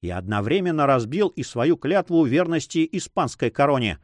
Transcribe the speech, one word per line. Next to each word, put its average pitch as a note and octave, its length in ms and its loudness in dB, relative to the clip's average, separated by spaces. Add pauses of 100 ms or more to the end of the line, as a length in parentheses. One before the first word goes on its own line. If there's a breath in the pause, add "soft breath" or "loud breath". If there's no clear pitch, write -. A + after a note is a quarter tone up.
я F2 180 -6
одновременно C#3+ 680 0
разбил C#3 420 2
и - 140 -8
свою C3+ 340 0
клятву E3+ 480 2
верности D#3+ 680 0
испанской C#3+ 600 -4
короне. C3 540 0